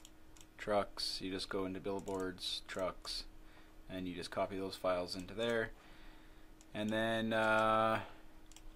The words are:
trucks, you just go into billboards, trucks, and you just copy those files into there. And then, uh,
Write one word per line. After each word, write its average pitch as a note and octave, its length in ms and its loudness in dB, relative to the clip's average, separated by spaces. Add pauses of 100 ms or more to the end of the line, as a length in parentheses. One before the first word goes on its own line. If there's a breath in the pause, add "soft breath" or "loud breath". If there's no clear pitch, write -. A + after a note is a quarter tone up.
(580)
trucks, - 640 0
you F#2+ 80 -2
just F#2+ 200 -2
go G2 160 2
into F#2 140 -2
billboards, F#2 880 -2
trucks, - 580 -2 (640 loud breath)
and F#2 180 -4
you F2 80 -4
just E2+ 160 -6
copy F#2+ 260 0
those F#2+ 180 -4
files F2+ 400 0
into F#2 200 -8
there. A2+ 360 2 (1000 loud breath)
And G#2+ 160 0
then, A2+ 420 2
uh, A2 680 6 (760 loud breath)